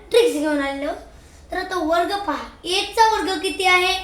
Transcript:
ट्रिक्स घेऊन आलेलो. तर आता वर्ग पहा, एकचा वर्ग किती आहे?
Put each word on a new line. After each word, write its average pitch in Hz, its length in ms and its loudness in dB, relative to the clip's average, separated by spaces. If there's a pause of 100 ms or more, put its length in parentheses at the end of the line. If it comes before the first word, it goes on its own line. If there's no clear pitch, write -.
(100)
ट्रिक्स 339 220 4
घेऊन 294 280 0
आलेलो. 277 320 -4 (580)
तर 330 60 -8
आता 370 220 -6
वर्ग 339 380 0
पहा, 294 280 -6 (200)
एकचा 403 480 2
वर्ग 381 280 -2
किती 381 260 -4
आहे? 359 260 4 (120)